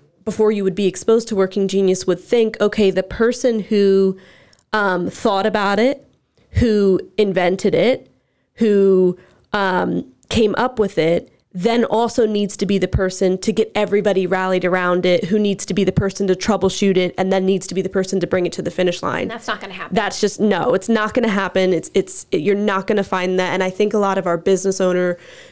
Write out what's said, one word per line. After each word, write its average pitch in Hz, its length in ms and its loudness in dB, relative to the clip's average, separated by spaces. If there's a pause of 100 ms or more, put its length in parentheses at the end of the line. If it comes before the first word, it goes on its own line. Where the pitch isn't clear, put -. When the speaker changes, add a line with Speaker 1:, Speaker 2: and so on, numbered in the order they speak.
(260)
Speaker 1:
before 214 260 0
you 208 140 -2
would 185 100 -2
be 202 100 -2
exposed 226 440 0
to 220 60 -6
Working 190 340 0
Genius, 190 360 0
would 180 140 0
think, 220 400 0
"Okay, 208 320 2
the 185 120 -2
person 233 580 0
who, 196 560 2 (560)
um, 185 360 -2
thought 196 360 0
about 202 340 0
it, 262 260 0 (540)
who 208 400 4 (180)
invented 190 560 0
it, 233 360 0 (460)
who, 196 640 4 (360)
um, 180 520 -2 (220)
came 214 300 0
up 247 200 -2
with 202 200 -2
it, 165 340 0 (260)
then 226 280 0
also 226 420 0
needs 208 300 -2
to 220 80 -2
be 196 120 0
the 185 100 0
person 185 500 0
to 196 160 -2
get 214 220 0
everybody 196 520 0
rallied 185 380 0
around 180 400 0
it, 180 180 2
who 208 160 0
needs 202 260 -2
to - 80 -4
be 190 120 2
the - 60 2
person 196 360 -2
to 185 80 2
troubleshoot 196 640 0
it, 180 200 0
and 190 140 0
then 190 140 2
needs 190 200 0
to - 80 -12
be 185 80 -2
the 190 60 -6
person 190 320 -2
to - 80 0
bring 180 180 0
it 175 60 -4
to - 100 -8
the 151 80 -6
finish 180 320 -2
line." - 200 -4
Speaker 2:
And - 100 -8
that's 226 160 -12
not 208 140 -6
gonna 196 100 -14
happen. 180 240 -10
Speaker 1:
That's 202 240 -2
just, 202 220 -2
no, 180 320 2
it's - 160 -2
not 214 240 0
gonna 226 160 0
happen. 190 420 0
It's, 160 220 -2
it's, - 400 -2
you're 185 220 0
not 202 320 -2
gonna 202 180 0
find 185 340 -2
that. 180 140 -2
And 185 100 -2
I 185 60 0
think 202 240 -2
a 214 40 0
lot 196 200 0
of 185 100 -4
our 170 100 0
business 190 440 0
owner, 180 360 0 (340)